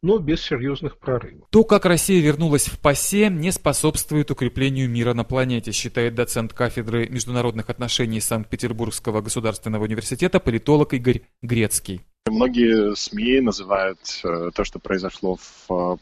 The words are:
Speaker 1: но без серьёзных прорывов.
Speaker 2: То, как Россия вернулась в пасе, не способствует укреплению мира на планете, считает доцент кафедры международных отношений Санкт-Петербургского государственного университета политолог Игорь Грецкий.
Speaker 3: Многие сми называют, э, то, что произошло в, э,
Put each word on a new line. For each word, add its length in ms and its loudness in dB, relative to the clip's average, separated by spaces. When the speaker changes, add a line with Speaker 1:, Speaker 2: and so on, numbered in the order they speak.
Speaker 1:
но 140 4
без 240 0
серьёзных 560 -4
прорывов. 540 -6
Speaker 2:
То, 140 8
как 200 4
Россия 380 4
вернулась 420 4
в 160 -8
пасе, 480 2
не 240 -2
способствует 760 0
укреплению 580 -2
мира 240 0
на 120 -2
планете, 480 -2
считает 420 -2
доцент 400 -2
кафедры 560 -2
международных 580 -4
отношений 520 -2
Санкт-Петербургского 1000 -4
государственного 640 -4
университета 560 -2
политолог 540 2
Игорь 300 0
Грецкий. 580 -2
Speaker 3:
Многие 720 2
сми 460 0
называют, 560 0
э, 300 -2
то, 100 0
что 140 -10
произошло 580 -4
в, 340 -20
э, 320 -2